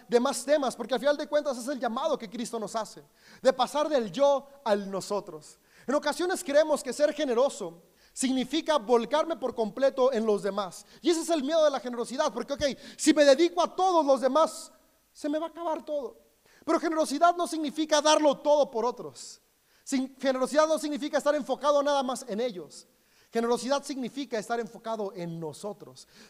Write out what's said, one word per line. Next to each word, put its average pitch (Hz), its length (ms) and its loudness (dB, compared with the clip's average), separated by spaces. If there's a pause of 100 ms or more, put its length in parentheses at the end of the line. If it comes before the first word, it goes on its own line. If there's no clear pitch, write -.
demás 247 340 0
temas, 277 320 0
porque 226 180 -6
al 233 60 0
final 285 160 2
de 294 120 -8
cuentas 294 300 -2
es 247 120 -10
el 277 100 -6
llamado 254 380 -2
que 208 120 -10
Cristo 226 300 -8
nos 208 160 -8
hace, 214 260 -8 (400)
de 247 120 6
pasar 294 340 0
del 240 240 0
yo 277 340 2 (200)
al 208 260 0
nosotros. - 680 -8 (300)
En 254 80 0
ocasiones 311 480 0
creemos 294 400 2
que 247 80 -8
ser 294 220 2
generoso 247 720 -2 (280)
significa 262 680 0
volcarme 247 600 0
por 247 180 -6
completo 254 560 0
en 226 140 -2
los 202 180 0
demás. 196 420 -6 (160)
Y 320 100 2
ese 330 100 0
es 277 80 -8
el 320 140 0
miedo 311 200 2
de 294 80 6
la 269 80 -2
generosidad, 240 540 -4
porque, 240 180 -6
ok, 285 120 -6 (340)
si 311 160 4
me 294 100 6
dedico 330 380 6
a 320 120 0
todos 359 320 4
los 269 140 4
demás, 285 540 0 (400)
se - 160 -6
me 302 100 -2
va 330 60 -6
a 320 40 -8
acabar 320 360 -6
todo. 294 340 -8 (460)
Pero 320 120 2
generosidad 320 600 2
no 349 100 -2
significa 311 540 -2
darlo 302 360 4
todo 294 320 2
por 220 140 -4
otros. - 580 -8 (440)
Sin, 262 340 -2
generosidad 262 480 2
no 311 100 2
significa 294 400 -4
estar 294 160 0
enfocado 285 480 0
nada 277 220 2
más 254 240 -6
en 214 140 -4
ellos. 185 440 -10 (480)
Generosidad 240 500 0
significa 254 540 -8
estar 233 220 -4
enfocado 214 560 -8
en 170 240 -10
nosotros. 156 680 -14 (240)